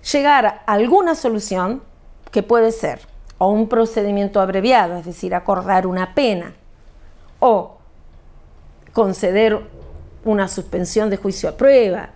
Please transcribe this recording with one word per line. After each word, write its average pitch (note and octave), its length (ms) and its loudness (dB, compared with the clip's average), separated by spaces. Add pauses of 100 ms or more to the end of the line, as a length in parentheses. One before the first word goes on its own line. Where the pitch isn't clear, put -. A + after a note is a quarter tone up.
(120)
llegar C#4 340 4
a - 220 -2
alguna D4+ 480 2
solución G#3+ 680 -4 (500)
que G3+ 120 0
puede A3+ 280 2
ser D#3+ 280 -8 (400)
o F#3 80 2
un G#3+ 200 0
procedimiento G#3 720 -2
abreviado, F#3+ 580 0
es E3 80 -12
decir, F3+ 280 -8
acordar F#3 540 -2
una F#3 260 -6
pena, G#3 400 -2 (880)
o G#3+ 380 0 (1160)
conceder G#3 680 0 (640)
una G3+ 220 0
suspensión F3+ 600 -4
de G3 80 -2
juicio F#3+ 320 -4
a - 40 -10
prueba A#3+ 640 4